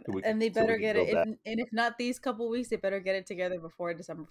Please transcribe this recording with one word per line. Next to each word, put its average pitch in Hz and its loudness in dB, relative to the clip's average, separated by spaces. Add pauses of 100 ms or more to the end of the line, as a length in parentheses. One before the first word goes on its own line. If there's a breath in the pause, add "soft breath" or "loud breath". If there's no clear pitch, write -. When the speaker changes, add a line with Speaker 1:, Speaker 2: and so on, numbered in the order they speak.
Speaker 1:
So - -4
we 190 -2
Speaker 2:
and - -
Speaker 1:
can, 220 2
Speaker 2:
they 220 4
Speaker 1:
so 226 4
we 220 6
Speaker 2:
better 226 4
Speaker 1:
can 220 2
Speaker 2:
get 214 2
Speaker 1:
go - 6
Speaker 2:
it. - 2
If, 214 2
Speaker 1:
back. - 4 (200)
Speaker 2:
and 220 -2
if 247 -4
not 233 0
these 247 -2
couple 233 -2
weeks, 240 -2
they 220 0
better 196 0
get 190 0
it 190 -4
together 180 -4
before 170 -6
December 160 -10